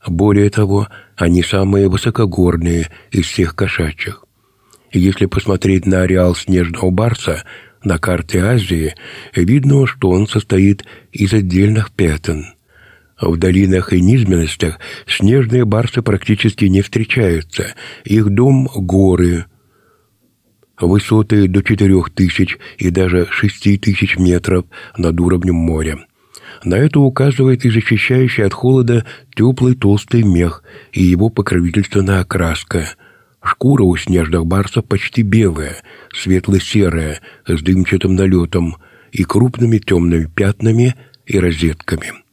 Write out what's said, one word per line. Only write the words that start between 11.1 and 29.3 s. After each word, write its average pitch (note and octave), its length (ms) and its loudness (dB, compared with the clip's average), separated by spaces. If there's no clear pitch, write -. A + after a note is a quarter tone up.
из G2 220 -2
отдельных G2+ 580 0
пятен. D#2 640 -4
В E2+ 160 0
долинах F#2 560 2
и F2+ 80 2
низменностях F2+ 800 0
снежные A#2+ 560 2
барсы A2 380 -2
практически G#2 640 0
не F#2+ 160 2
встречаются. G2 920 -2
Их G#2 260 2
дом — C3 460 2
горы, F2+ 680 2
высоты G#2 680 2
до F#2+ 140 0
четырёх G2 480 2
тысяч - 480 -2
и F#2 120 -2
даже F2+ 400 0
шести G2+ 480 -2
тысяч - 380 -2
метров F2+ 500 0
над E2+ 220 -2
уровнем F2 360 0
моря. D#2+ 440 -2
На F2+ 120 0
это D3 260 2
указывает C3 640 2
и A#2+ 60 4
защищающий A2+ 760 0
от F#2+ 80 0
холода B2 520 0